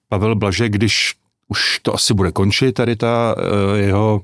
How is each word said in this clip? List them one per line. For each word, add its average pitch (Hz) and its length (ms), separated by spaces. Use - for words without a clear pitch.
Pavel 107 260
Blažek, 104 360
když 104 440
už - 340
to 113 140
asi - 180
bude 95 180
končit, 101 440
tady 117 200
ta, 117 420
eh, 101 400
jeho, 101 460